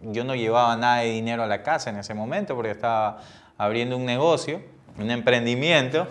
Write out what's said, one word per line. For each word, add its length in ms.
yo 200
no 120
llevaba 420
nada 240
de 100
dinero 320
a 40
la 160
casa 260
en 80
ese 160
momento 420
porque 160
estaba 460
abriendo 400
un 80
negocio, 560
un 120
emprendimiento. 1000